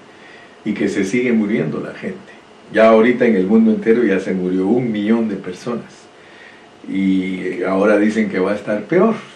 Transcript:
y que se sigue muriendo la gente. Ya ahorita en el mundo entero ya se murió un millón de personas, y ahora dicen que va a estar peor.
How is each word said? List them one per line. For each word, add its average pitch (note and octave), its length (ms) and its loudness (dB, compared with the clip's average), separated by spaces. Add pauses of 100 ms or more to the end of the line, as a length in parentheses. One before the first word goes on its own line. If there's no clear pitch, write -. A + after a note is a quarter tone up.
(640)
y G#2+ 80 -2
que G#2 160 -2
se G2 160 -2
sigue B2 280 -2
muriendo G2 480 -2
la - 120 -10
gente. - 400 -14 (400)
Ya A2 160 6
ahorita A2+ 380 4
en A2 100 4
el F#2 100 0
mundo A2 260 4
entero A2+ 320 2
ya G2 160 2
se G2 120 -6
murió F#2 340 -2
un A#2+ 240 0
millón G#2+ 380 0
de G2+ 80 -6
personas, G2 560 -10 (1000)
y F#2+ 720 -2
ahora G2 360 2
dicen G#2+ 300 0
que F#2 120 -4
va G2 120 0
a G#2 40 -4
estar G#2 280 -6
peor. G#3 300 2 (220)